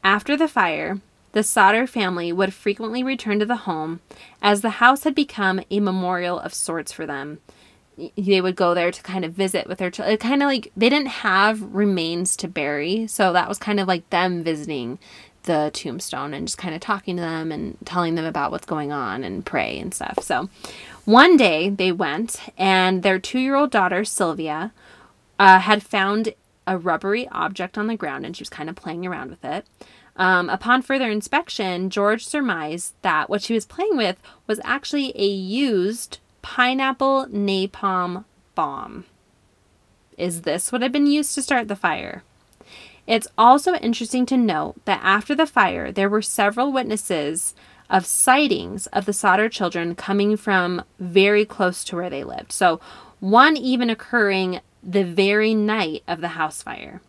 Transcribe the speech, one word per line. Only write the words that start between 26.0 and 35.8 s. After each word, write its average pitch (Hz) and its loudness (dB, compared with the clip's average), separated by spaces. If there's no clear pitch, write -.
a 190 -2
rubbery 190 -2
object 185 -6
on 214 -4
the 226 -4
ground, 139 -8
and 170 -10
she - -14
was - -14
kinda 160 -10
playing 175 -10
around 139 -8
with - -18
it. 160 -8
Um, 185 2
upon 240 2
further 269 -2
inspection, 202 -2
George 208 0
surmised 175 -4
that 156 0
what 208 0
she 233 -2
was 214 0
playing 381 -2
with 202 0
was 214 -2
actually 277 -4
a 202 0
used 202 -2